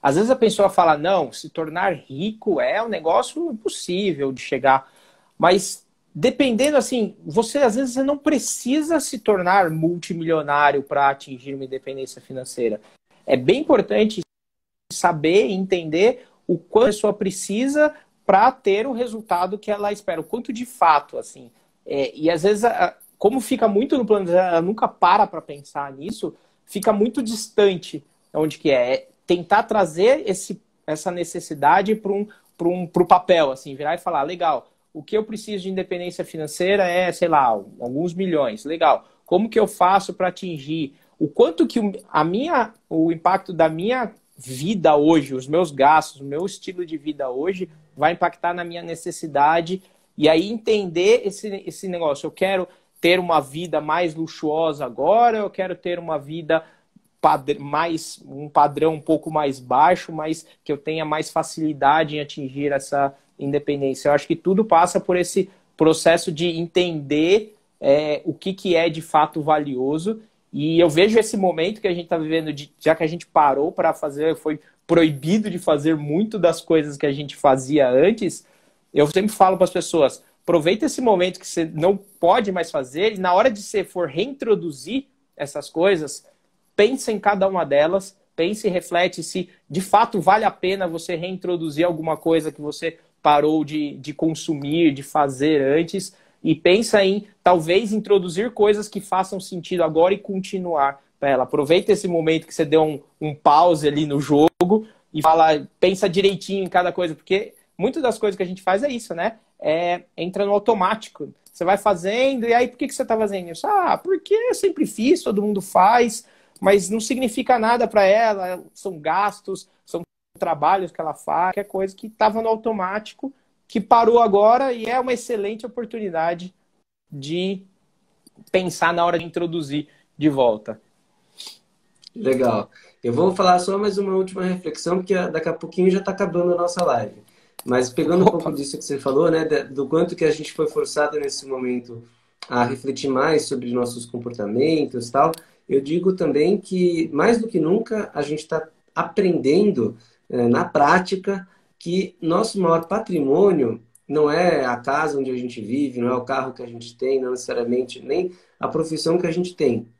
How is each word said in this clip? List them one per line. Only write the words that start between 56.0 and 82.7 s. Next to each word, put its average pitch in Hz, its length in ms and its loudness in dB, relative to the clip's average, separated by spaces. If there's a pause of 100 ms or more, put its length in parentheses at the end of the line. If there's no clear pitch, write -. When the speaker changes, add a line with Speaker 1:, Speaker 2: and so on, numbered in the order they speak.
Speaker 1:
vida 156 460 -4 (560)
padr-, 147 400 2
mais, 156 640 -6
um 139 220 -14
padrão 151 460 2
um 151 60 -10
pouco 160 300 -2
mais 147 300 -2
baixo, 147 520 2
mas 160 340 -8 (180)
que 151 80 -6
eu 143 60 -4
tenha 160 260 -6
mais 156 260 -4
facilidade 151 840 0
em 151 40 -4
atingir 143 520 -6
essa 139 420 -2 (240)
independência. 143 680 -2
Eu 143 40 4
acho 147 140 0
que 160 100 -2
tudo 196 280 0
passa 180 340 4
por 180 180 -2
esse 180 340 -2 (260)
processo 165 560 4
de 160 160 -4
entender, 165 1080 0 (240)
é, 147 440 2
o 156 100 -4
que 190 180 -6
que 185 220 -2
é 165 140 4
de 160 120 -6
fato 156 400 0
valioso. 151 800 -2 (320)
E 160 280 0
eu 170 80 8
vejo 196 300 4
esse 220 180 0
momento 185 440 -2
que - 60 -4
a 180 80 0
gente 170 140 -8
tá 170 100 -2
vivendo, 156 340 -4
de, 143 280 -14
já 156 140 2
que 165 100 -2
a - 20 0
gente 165 200 -6
parou 147 440 2
pra 165 240 0
fazer, 151 420 -4
foi 156 220 -6 (280)
proibido 165 640 2
de 175 80 -6
fazer 151 380 0
muito 170 420 -2
das 170 220 2
coisas 151 360 0
que 151 100 -4
a 143 60 0
gente 143 240 -10
fazia 135 520 4
antes, 147 560 2 (480)
eu 147 140 4
sempre 190 220 0
falo 190 300 4
pras 180 100 4
pessoas, 160 560 0 (180)
aproveita 175 440 2
esse - 160 -4
momento 185 360 2
que - 80 -18
você 165 200 -4
não 165 280 0
pode 196 560 0
mais 180 200 -6